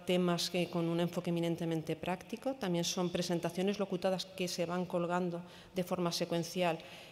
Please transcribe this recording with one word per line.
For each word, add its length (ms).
temas 460
que, 180
con 220
un 100
enfoque 300
eminentemente 680
práctico. 600
También 280
son 280
presentaciones 640
locutadas 480
que 220
se 180
van 220
colgando 560
de 80
forma 280
secuencial. 680